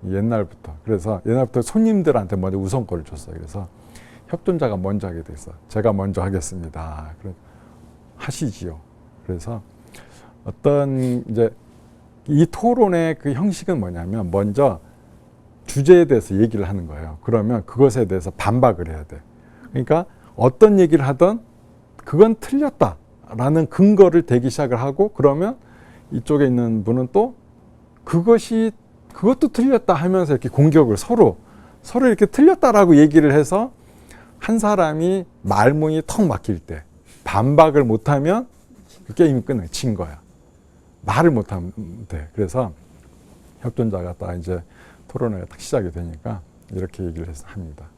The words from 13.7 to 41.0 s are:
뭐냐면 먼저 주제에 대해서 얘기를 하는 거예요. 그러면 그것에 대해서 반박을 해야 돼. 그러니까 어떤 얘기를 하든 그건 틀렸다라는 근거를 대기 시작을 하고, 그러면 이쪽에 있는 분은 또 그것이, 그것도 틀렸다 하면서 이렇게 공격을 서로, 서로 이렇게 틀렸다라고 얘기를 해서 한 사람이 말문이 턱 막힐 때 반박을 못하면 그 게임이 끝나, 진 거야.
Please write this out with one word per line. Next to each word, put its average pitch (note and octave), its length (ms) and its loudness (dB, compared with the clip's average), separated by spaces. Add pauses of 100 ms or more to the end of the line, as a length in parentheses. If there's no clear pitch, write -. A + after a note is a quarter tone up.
뭐냐면 F2+ 520 -6
먼저 G2+ 480 0 (840)
주제에 E3+ 400 6
대해서 A#2 300 0
얘기를 G#2+ 320 0
하는 F#2 200 -8
거예요. D#2 360 -14
그러면 A2+ 420 -2
그것에 B2 400 2
대해서 F#2 260 -6
반박을 G#2 580 0
해야 D#2 140 -12
돼. - 180 -18 (500)
그러니까 D3+ 340 -2 (300)
어떤 G3 440 6
얘기를 D#3 280 4
하든 F3 320 2 (680)
그건 G#3+ 340 4
틀렸다라는 D3+ 1300 -2
근거를 F#3 560 4
대기 B2 260 0
시작을 B2 300 -4
하고, C#3 300 -2
그러면 E3+ 480 0 (540)
이쪽에 C#3+ 340 0
있는 A#2+ 380 -2
분은 B2 280 -2
또 A#3 240 -2 (680)
그것이, A3+ 680 0 (420)
그것도 B3+ 360 0
틀렸다 A#3 440 0
하면서 E3+ 400 0
이렇게 B2 160 -2
공격을 C#3+ 480 4
서로, G3+ 400 2 (460)
서로 B3+ 240 0
이렇게 G#3+ 180 4
틀렸다라고 G#3+ 720 4
얘기를 D3+ 340 6
해서 F#3 400 0 (680)
한 A3+ 180 -2
사람이 F3+ 680 0 (180)
말문이 D3 640 2
턱 - 180 0
막힐 G#2 340 -2
때 D#2 240 -16 (420)
반박을 C#3+ 580 4
못하면 C#3+ 640 0 (580)
그 G#2+ 80 -18
게임이 C#3 280 2
끝나, A2+ 280 -4
진 A#2+ 240 -4
거야. D#2+ 260 -10 (840)